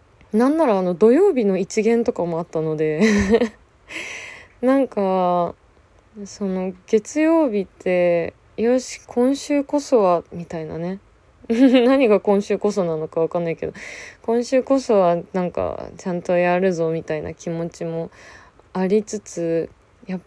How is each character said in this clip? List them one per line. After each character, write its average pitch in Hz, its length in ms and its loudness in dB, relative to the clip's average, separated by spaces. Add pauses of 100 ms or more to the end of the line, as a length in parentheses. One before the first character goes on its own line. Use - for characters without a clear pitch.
(320)
な 240 160 4
ん 302 80 2
な 320 100 2
ら、 214 100 2
あ 190 60 0
の、 180 120 0
土 214 180 6
曜 381 200 4
日 254 120 0
の 190 120 2
一 196 260 -2
限 233 200 2
と - 100 -2
か 175 120 -2
も 170 160 -4
あ - 20 -4
っ 170 40 -10
た 160 160 -4
の 156 120 -2
で、 156 260 -2 (840)
<laughs> - 800 -16
な 262 180 2
ん 262 100 0
か、 180 640 0 (720)
そ 202 220 -8
の、 185 260 -4 (140)
月 220 340 0
曜 320 280 4
日 208 120 -2
っ 185 60 -4
て、 175 680 0 (220)
「よ 240 240 0
し、 - 260 -12
今 254 300 0
週 285 260 -2
こ 294 160 -2
そ 269 240 2
は」 175 220 2 (100)
み 170 120 -12
た 170 140 -10
い 156 60 -8
な 160 120 -10
ね。 180 200 -6 (280)
<laughs> - 220 -20
何 254 600 4
が 202 120 4
今 202 220 0
週 202 160 -2
こ 208 120 -2
そ 196 140 -2
な 165 120 -2
の 156 120 -6
か - 120 -4
わ 160 80 0
か 175 100 -4
ん 175 60 -4
な 165 60 -2
い 160 60 -4
け 160 120 -8
ど、 - 40 -10 (500)
「今 233 220 -2
週 254 200 0
こ 269 160 2
そ 220 200 2
は、 175 160 4 (160)
な 185 100 -2
ん 175 100 -4
か、 - 440 -6
ち 190 120 -10
ゃ 180 40 -4
ん 175 100 -6
と 180 140 0
や 180 220 2
る 190 140 2
ぞ」 160 220 -2
み 160 100 -6
た 156 120 -6
い 151 60 -6
な 165 120 -10
気 - 160 -10
持 165 180 -6
ち - 160 -12
も 165 260 -6 (640)
あ 185 140 -2
り 208 160 2
つ 214 160 -8
つ、 165 500 -4 (380)
や 185 120 -8
っ - 80 -14